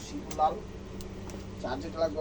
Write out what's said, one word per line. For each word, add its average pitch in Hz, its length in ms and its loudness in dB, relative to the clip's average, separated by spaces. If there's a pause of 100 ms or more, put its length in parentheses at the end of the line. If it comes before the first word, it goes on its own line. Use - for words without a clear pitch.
শিবুর - 320 -6
লাল। 160 140 8 (1080)
যার 92 220 0
যেটা 101 200 -4
লাগবে 151 180 4